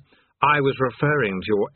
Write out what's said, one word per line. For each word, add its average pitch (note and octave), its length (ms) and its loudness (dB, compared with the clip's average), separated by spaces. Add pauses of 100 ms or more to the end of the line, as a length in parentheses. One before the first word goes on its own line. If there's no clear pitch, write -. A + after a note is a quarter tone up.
(440)
I D3 180 2
was C3+ 180 0
referring B2+ 600 0
to F#2+ 80 -8
your G#2 280 0